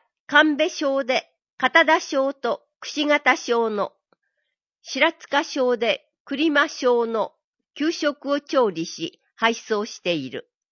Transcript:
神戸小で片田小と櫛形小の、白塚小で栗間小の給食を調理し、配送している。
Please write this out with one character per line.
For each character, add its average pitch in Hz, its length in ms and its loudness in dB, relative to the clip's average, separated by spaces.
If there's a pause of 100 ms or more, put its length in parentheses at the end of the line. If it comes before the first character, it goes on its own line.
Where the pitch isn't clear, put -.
(280)
神 294 300 4
戸 311 120 2
小 277 340 -2
で 247 260 -2 (280)
片 277 280 4
田 320 140 4
小 277 340 -2
と - 280 -4 (180)
櫛 - 260 -6
形 294 300 2
小 233 340 -2
の、 202 220 -4 (920)
白 311 320 -2
塚 285 300 -2
小 247 340 -2
で 208 280 -2 (180)
栗 285 260 -2
間 294 200 2
小 240 360 0
の 226 280 -4 (420)
給 311 160 -2
食 294 400 -4
を 285 80 0
調 262 320 0
理 160 140 -6
し、 - 360 -12 (140)
配 226 200 0
送 214 300 -4
し - 160 -16
て 175 120 -2
い 135 160 -6
る。 117 200 -12 (220)